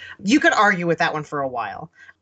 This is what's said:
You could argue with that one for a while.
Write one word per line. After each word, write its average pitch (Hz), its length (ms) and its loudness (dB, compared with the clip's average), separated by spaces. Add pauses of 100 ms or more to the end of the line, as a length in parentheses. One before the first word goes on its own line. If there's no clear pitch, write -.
(240)
You 233 160 4
could 330 140 4
argue 196 340 2
with 160 100 0
that 160 140 0
one 151 100 -6
for 147 180 -8
a 139 80 -4
while. 110 400 -8 (340)